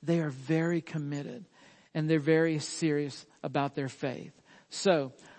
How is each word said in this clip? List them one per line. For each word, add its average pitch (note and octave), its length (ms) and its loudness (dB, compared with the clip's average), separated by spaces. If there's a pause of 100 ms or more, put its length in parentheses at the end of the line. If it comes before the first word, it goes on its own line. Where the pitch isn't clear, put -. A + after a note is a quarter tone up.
they E3 180 2
are D#3 100 0
very D#3+ 500 0
committed C#3+ 640 -6 (480)
and D#3 160 0
they're D#3+ 100 4
very D#3+ 400 4
serious D3 680 -2 (160)
about C#3 320 -2
their C#3 160 -4
faith. - 420 -8 (380)
So D3+ 420 2 (260)